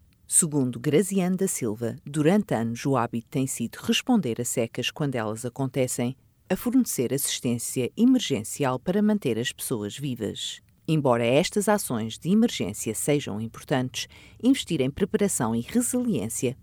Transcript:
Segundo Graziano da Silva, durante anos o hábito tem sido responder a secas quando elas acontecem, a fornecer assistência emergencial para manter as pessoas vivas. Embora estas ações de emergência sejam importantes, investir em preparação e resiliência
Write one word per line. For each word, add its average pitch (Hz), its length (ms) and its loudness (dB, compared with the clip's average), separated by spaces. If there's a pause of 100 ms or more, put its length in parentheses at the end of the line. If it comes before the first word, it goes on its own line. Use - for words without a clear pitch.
(260)
Segundo 135 540 2
Graziano 185 580 2
da 196 100 0
Silva, 117 560 -4
durante 151 520 2
anos 117 320 -2
o 135 100 2
hábito 117 320 -2
tem 135 160 0
sido 117 300 -6
responder 165 640 0
a 120 40 -4
secas 120 440 -2
quando 143 240 -2
elas 113 320 -4
acontecem, 127 720 -2 (340)
a 190 60 0
fornecer 220 580 2
assistência 123 800 -2
emergencial 139 840 2
para 196 220 0
manter 202 360 2
as 123 140 -2
pessoas 104 440 -6
vivas. 117 640 -6 (280)
Embora 135 360 2
estas 160 460 2
ações 113 480 -2
de 165 140 -2
emergência 120 640 0
sejam 139 440 0
importantes, 127 680 -4 (340)
investir 220 400 2
em 127 80 2
preparação 190 640 0
e 117 60 0
resiliência 214 1000 -2